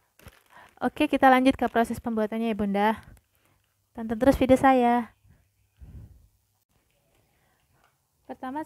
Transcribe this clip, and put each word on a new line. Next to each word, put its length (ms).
Oke, 320
kita 240
lanjut 240
ke 160
proses 320
pembuatannya 480
ya 40
Bunda. 320
Tonton 240
terus 160
video 240
saya. 480
Pertama 360